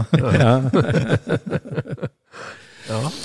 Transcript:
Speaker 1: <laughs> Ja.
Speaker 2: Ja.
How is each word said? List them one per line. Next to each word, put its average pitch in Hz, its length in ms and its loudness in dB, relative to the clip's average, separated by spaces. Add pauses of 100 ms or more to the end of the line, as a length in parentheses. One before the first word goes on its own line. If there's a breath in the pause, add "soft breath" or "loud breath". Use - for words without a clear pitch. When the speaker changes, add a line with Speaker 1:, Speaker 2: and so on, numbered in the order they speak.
(120)
Speaker 1:
<laughs> 127 280 2
Ja. - 1700 0 (840 loud breath)
Speaker 2:
Ja. 107 80 -2 (280 loud breath)